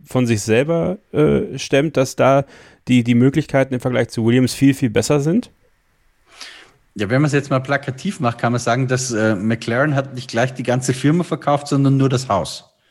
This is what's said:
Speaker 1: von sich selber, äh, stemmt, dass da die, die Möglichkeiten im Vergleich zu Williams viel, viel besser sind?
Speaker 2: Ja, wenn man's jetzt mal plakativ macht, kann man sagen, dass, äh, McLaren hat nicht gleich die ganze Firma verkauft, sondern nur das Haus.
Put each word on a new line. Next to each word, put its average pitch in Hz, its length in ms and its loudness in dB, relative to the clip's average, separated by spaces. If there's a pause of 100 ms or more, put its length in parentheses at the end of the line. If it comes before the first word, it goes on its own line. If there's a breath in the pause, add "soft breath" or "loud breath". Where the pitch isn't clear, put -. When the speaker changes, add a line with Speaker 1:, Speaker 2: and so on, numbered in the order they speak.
Speaker 1:
von 127 220 0
sich 113 160 0
selber, 165 560 0 (140)
äh, 143 460 0
stemmt, 143 380 0
dass 135 180 0
da 135 300 4 (420 loud breath)
die, 123 160 4
die 120 120 2
Möglichkeiten 135 580 2
im 123 80 -4
Vergleich 120 300 -2
zu 113 140 -4
Williams 123 280 2
viel, 135 220 4
viel 127 160 -2
besser 117 280 0
sind? 165 320 0 (1400 loud breath)
Speaker 2:
Ja, 101 140 -4
wenn 131 140 2
man's 143 100 2
jetzt 139 160 0
mal 135 100 0
plakativ 139 640 -6
macht, 120 180 -2
kann 120 140 0
man 120 80 -2
sagen, 123 260 0
dass, 127 260 -2
äh, 110 220 2
McLaren 117 600 -2
hat 135 200 -4
nicht 127 160 -12
gleich 123 220 -2
die - 100 -12
ganze 127 300 -2
Firma 160 320 2
verkauft, 143 440 -2
sondern 139 280 2
nur 135 140 2
das 131 180 -4
Haus. - 480 -4 (140)